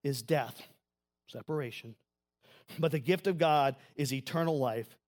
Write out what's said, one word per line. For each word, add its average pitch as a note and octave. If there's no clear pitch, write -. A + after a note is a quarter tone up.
is C3+
death," C3
separation, A#2+
"but D#3
the D#3
gift F3
of F3+
God D3
is C#3
eternal D#3+
life A#2